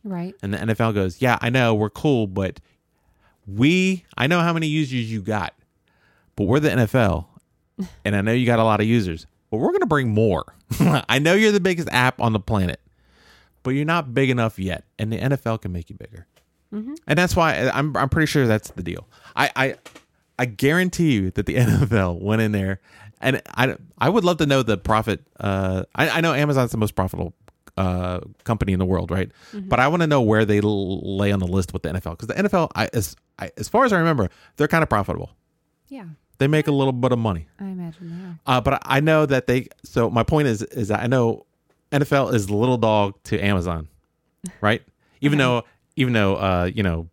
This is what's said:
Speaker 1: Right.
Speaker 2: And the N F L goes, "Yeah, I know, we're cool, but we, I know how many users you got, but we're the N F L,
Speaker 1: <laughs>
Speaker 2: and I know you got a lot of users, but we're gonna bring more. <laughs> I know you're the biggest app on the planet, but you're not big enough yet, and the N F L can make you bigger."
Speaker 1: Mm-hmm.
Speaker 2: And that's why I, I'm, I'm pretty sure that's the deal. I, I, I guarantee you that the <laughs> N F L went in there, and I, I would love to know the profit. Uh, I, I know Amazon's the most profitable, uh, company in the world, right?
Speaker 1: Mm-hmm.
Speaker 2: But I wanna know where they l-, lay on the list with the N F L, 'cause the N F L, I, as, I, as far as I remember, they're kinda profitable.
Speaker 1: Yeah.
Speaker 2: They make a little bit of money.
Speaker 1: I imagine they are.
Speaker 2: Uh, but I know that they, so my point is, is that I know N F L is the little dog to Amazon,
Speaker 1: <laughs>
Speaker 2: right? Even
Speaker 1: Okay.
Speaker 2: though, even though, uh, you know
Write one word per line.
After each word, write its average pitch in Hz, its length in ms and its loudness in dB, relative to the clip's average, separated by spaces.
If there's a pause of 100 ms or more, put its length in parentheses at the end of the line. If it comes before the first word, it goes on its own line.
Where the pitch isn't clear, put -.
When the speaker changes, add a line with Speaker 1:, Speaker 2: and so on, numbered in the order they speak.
Speaker 1:
Right. 185 380 -8
Speaker 2:
And 98 100 -6
the - 80 -6
N 110 80 -4
F 110 120 -2
L 113 120 0
goes, 95 300 -2
"Yeah, 123 180 0
I 117 80 -2
know, 120 260 2
we're 107 160 0
cool, 127 360 0
but 95 340 -6 (880)
we, 170 580 2 (120)
I 131 100 0
know 175 140 2
how 170 120 2
many 160 140 -2
users 131 440 -2
you 110 120 -6
got, 101 320 -4 (840)
but 104 80 0
we're 120 160 4
the 147 120 2
N 127 80 2
F 107 140 0
L, 95 360 0 (380)
Speaker 1:
<laughs> - 360 -12
Speaker 2:
and 104 100 0
I 101 60 0
know 110 120 0
you 123 140 2
got 120 120 2
a 110 60 4
lot 107 160 2
of 107 60 2
users, 98 400 0 (240)
but 107 80 -4
we're 202 140 0
gonna 370 140 0
bring 139 260 0
more. 104 320 2 (280)
<laughs> - 80 -6
I 135 380 2
know 160 160 4
you're 214 180 4
the 202 80 4
biggest 170 320 -2
app 127 280 2
on 113 120 2
the 107 80 0
planet, 95 400 -2 (840)
but 127 100 -4
you're 143 120 -2
not 156 300 -2
big 131 160 2
enough 120 280 0
yet, 92 260 -4 (140)
and 110 140 -4
the 110 60 -4
N 135 140 0
F 135 140 -4
L 113 120 -2
can 98 140 -10
make 85 180 -8
you - 60 -16
bigger." - 300 -20 (480)
Speaker 1:
Mm-hmm. 226 200 -10 (120)
Speaker 2:
And 147 120 2
that's 180 180 2
why 156 220 2
I, 127 200 0
I'm, 143 180 -2
I'm 135 120 0
pretty 156 180 2
sure 139 200 2
that's 107 240 0
the 92 120 -12
deal. 87 240 -8 (300)
I, 139 180 2
I, 135 220 -2 (640)
I 127 80 0
guarantee 160 680 0
you 95 200 0
that 101 140 -4
the - 100 -2
<laughs> - 20 2
N 120 100 4
F 110 240 2
L 92 260 0
went 104 220 0
in 107 120 0
there, 95 280 -2 (400)
and 131 220 -2 (120)
I, 123 220 0 (220)
I 123 100 0
would 202 160 2
love 175 140 2
to 156 80 2
know 135 160 2
the 110 160 0
profit. 110 420 -2 (180)
Uh, 95 460 -2 (100)
I, - 140 2
I 151 140 0
know 165 100 2
Amazon's 135 400 2
the 117 60 -2
most 107 160 0
profitable, 87 400 -4 (420)
uh, 90 440 -2 (240)
company 101 280 0
in 92 60 2
the 92 80 0
world, 87 240 0
right? 92 200 -2 (220)
Speaker 1:
Mm-hmm. 202 160 -12
Speaker 2:
But 117 120 2
I 131 80 4
wanna 165 180 2
know 147 160 4
where 107 240 4
they 104 160 4
l-, 98 560 -2
lay 101 120 2
on 101 80 2
the 92 80 -2
list 92 280 -2
with - 80 -8
the 76 80 -6
N 87 60 -4
F 90 100 -6
L, 82 100 -8
'cause - 120 -12
the - 100 -4
N 202 80 0
F 202 80 0
L, 170 200 0
I, 110 200 -2
as, - 200 -4 (240)
I, - 200 -10
as - 100 -10
far 247 160 2
as 233 80 2
I 185 60 2
remember, 151 320 2 (260)
they're 147 120 0
kinda 160 180 2
profitable. 92 460 -2 (560)
Speaker 1:
Yeah. 240 180 -18 (320)
Speaker 2:
They 135 100 2
make 151 180 2
a 151 60 0
little 135 220 2
bit 123 180 0
of 120 80 2
money. 92 260 -2 (140)
Speaker 1:
I 196 60 -10
imagine 175 420 -12
they 175 160 -12 (280)
are. 127 40 2
Speaker 2:
Uh, 123 60 2
but 135 220 -2
I 135 140 0
know 151 280 4
that 131 200 0
they, 127 220 0 (160)
so 113 260 0
my 113 140 2
point 151 240 2
is, 110 140 -2
is 113 260 -6
that 107 120 0
I 120 60 -4
know 120 380 0 (480)
N 143 100 2
F 139 100 0
L 135 180 2
is 104 160 0
the 104 100 -2
little 123 220 2
dog 107 360 2 (100)
to 104 140 -4
Amazon, 87 480 -2 (380)
Speaker 1:
<laughs> - 380 -16
Speaker 2:
right? 107 200 0 (380)
Even 143 180 2
Speaker 1:
Okay. 131 80 4
Speaker 2:
though, 120 180 0 (300)
even 123 200 0
though, 98 220 4
uh, 90 380 0
you 107 80 -2
know 82 300 -2